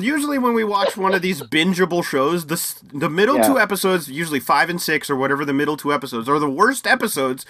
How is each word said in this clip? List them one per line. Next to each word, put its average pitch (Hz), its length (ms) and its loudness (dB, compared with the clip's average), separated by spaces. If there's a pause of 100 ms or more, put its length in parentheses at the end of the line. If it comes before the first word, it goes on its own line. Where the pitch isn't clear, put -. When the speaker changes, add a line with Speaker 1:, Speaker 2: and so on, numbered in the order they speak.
Speaker 1:
usually 285 380 -2
when 247 160 2
we 226 80 2
watch 196 340 0
one 190 160 0
of 185 100 2
these 180 200 -2
<laughs> - 0 -
bingeable 170 640 0
shows, 156 420 0
the 147 80 -8
s-, - 260 -6 (120)
the 147 180 -2
middle 214 280 4
Speaker 2:
Yeah. 226 100 4
Speaker 1:
two 262 100 4
episodes, 185 500 0
usually 147 300 -4
five 156 320 2
and 180 100 -4
six 151 300 -2
or 139 60 0
whatever 139 280 0
the 147 80 -2
middle 147 240 0
two 143 160 -2
episodes, 123 360 -4
are 151 100 2
the 147 100 0
worst 208 380 0
episodes 147 640 0